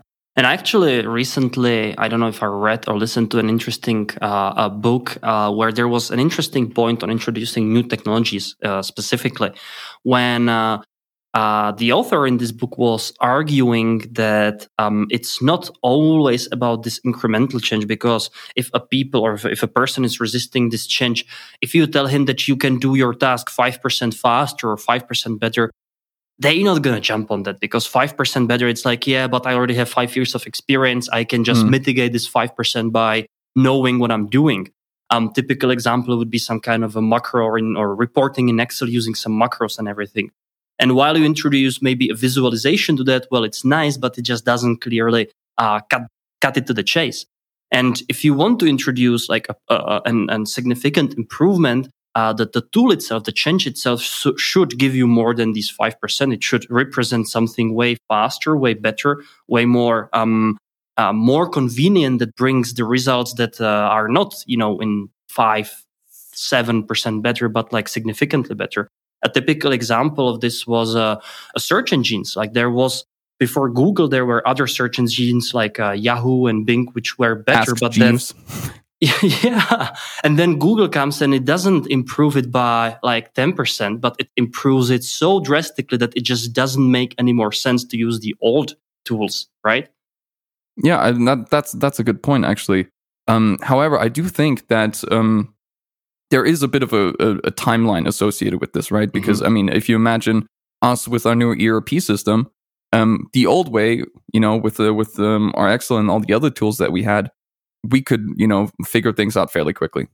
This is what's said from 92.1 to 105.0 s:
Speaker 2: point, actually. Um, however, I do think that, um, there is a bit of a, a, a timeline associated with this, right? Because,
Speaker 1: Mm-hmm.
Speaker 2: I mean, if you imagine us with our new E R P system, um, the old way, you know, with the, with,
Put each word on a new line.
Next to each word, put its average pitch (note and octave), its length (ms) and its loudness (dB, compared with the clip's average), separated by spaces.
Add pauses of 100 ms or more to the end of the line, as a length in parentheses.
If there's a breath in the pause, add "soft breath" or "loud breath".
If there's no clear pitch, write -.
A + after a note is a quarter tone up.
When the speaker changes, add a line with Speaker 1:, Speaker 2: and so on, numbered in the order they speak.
Speaker 2:
point, C3 240 2
actually. F#2+ 420 0 (400)
Um, A2 320 4
however, C#3 380 2
I A2+ 100 2
do D#3 200 -4
think D3 400 0
that, A2 440 0
um, A2 420 2 (760)
there C3 140 4
is D3 180 2
a C#3 60 2
bit C3+ 160 0
of - 80 -4
a, G2+ 160 4 (100)
a, G#2+ 200 2
a - 120 -4
timeline A2+ 560 0
associated - 540 -2
with - 120 -6
this, - 200 -4
right? G#2+ 180 2
Because, G#2 280 0
Speaker 1:
Mm-hmm. - 80 0
Speaker 2:
I G#2 40 4
mean, G#2 180 2
if - 200 0
you A2+ 80 4
imagine A2+ 500 2 (340)
us B2 280 0
with A#2 180 0
our A#2 80 4
new A#2+ 200 2
E G#2+ 140 2
R A2 120 2
P C#3 180 -2
system, A2 500 0 (440)
um, A2 400 2
the B2 140 4
old D3 260 2
way, A2+ 320 2 (280)
you A2 60 2
know, A2 180 2
with A2 200 -2
the, G#2+ 180 2
with, G#2+ 240 -4